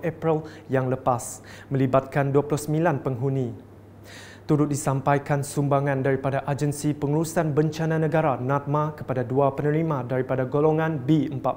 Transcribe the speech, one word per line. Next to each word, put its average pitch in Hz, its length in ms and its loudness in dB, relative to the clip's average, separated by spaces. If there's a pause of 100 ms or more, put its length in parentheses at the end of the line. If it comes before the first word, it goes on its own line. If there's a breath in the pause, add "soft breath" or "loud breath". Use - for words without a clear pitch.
April 160 400 0 (240 loud breath)
yang 131 240 0
lepas, 127 480 -2 (320 loud breath)
melibatkan 135 580 2
dua 139 160 4
puluh 147 160 -2
sembilan 156 380 0
penghuni. 131 560 -2 (880 loud breath)
Turut 151 260 2
disampaikan 139 720 0
sumbangan 139 600 0
daripada 135 400 0
Agensi 147 480 -2
Pengurusan 151 640 0
Bencana 160 400 2
Negara, 156 420 2
nadma, 143 560 0
kepada 131 300 -4
dua 135 320 2
penerima 147 480 0
daripada 131 400 -2
golongan 156 560 2
B 139 320 2
empat 127 260 -2